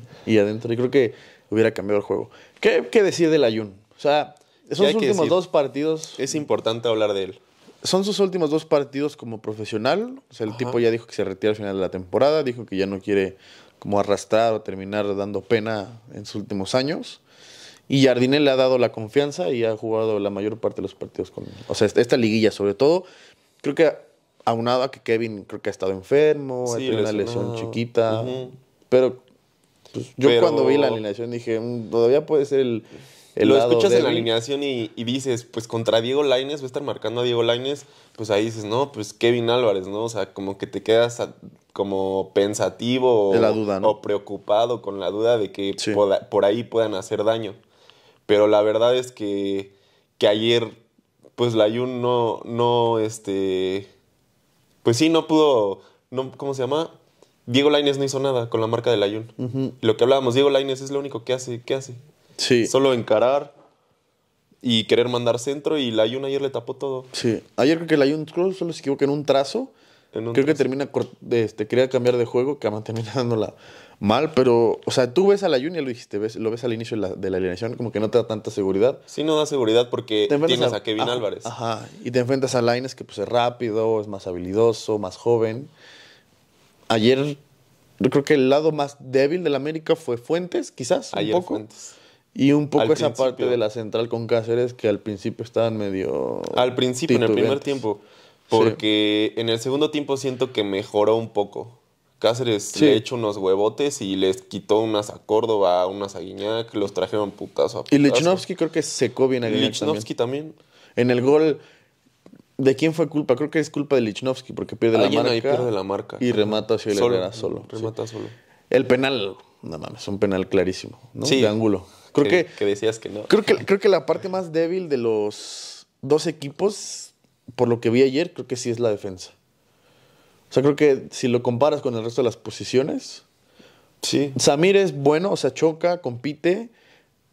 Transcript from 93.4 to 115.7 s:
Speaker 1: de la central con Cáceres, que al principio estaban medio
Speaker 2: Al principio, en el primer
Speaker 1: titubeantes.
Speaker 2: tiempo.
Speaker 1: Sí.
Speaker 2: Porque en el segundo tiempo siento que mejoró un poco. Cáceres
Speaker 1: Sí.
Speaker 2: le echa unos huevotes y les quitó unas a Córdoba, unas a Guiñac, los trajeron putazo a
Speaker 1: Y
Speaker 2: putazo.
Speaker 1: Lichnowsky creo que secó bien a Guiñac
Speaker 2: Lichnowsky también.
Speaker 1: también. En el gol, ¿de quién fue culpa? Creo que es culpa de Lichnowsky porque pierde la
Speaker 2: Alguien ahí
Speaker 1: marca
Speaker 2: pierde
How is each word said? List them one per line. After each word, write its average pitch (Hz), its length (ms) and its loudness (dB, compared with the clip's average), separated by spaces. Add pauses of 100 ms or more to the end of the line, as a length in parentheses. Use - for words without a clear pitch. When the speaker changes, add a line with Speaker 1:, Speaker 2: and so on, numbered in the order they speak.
Speaker 1:
de 123 100 2
la 110 140 0
central 113 380 -4
con 117 180 -6
Cáceres, 117 460 0
que 120 160 -2
al 101 120 0
principio 107 440 -8
estaban 113 320 -2
medio 73 680 -4 (140)
Speaker 2:
Al 123 180 2
principio, 127 420 0
en 123 80 2
el 110 80 2
primer 113 260 0
Speaker 1:
titubeantes. 139 60 -10
Speaker 2:
tiempo. 117 380 -4
Speaker 1:
Sí. - 440 -20 (100)
Speaker 2:
Porque 107 800 2
en 113 120 -2
el 113 120 0
segundo 143 300 -2
tiempo 143 260 -4
siento 127 360 -4
que 110 120 -2
mejoró 104 520 2
un 113 140 -4
poco. - 480 -6 (420)
Cáceres 113 440 0
Speaker 1:
Sí. - 200 0
Speaker 2:
le 143 120 6
echa 113 180 -4
unos 110 220 -2
huevotes 101 640 0
y 98 140 -2
les 95 260 2
quitó 104 380 0
unas 107 300 -2
a - 80 -16
Córdoba, 101 680 2
unas 98 300 -6
a 90 40 -10
Guiñac, 101 540 -6
los 101 180 -2
trajeron 101 380 -2
putazo - 480 -4
a - 20 -6 (100)
Speaker 1:
Y 147 80 6
Speaker 2:
putazo. 143 180 4
Speaker 1:
Lichnowsky 175 400 0
creo 160 140 -2
que 160 120 -2
secó 127 460 0
bien 127 160 -2
a 117 40 -2
Guiñac 123 240 0
Speaker 2:
Lichnowsky 117 420 -4
también. 143 380 -4
Speaker 1:
también. - 140 -20 (300)
En 120 140 2
el 123 120 2
gol, 147 380 4 (1000)
¿de 131 180 4
quién 160 180 0
fue 160 140 0
culpa? 147 280 0
Creo 143 140 -4
que 160 80 -2
es 147 120 -2
culpa 143 260 -2
de 123 60 4
Lichnowsky 117 500 -4
porque 107 240 -10
pierde 113 220 2
la 110 60 4
Speaker 2:
Alguien 117 220 0
ahí 117 140 0
Speaker 1:
marca 135 160 0
Speaker 2:
pierde 123 160 -2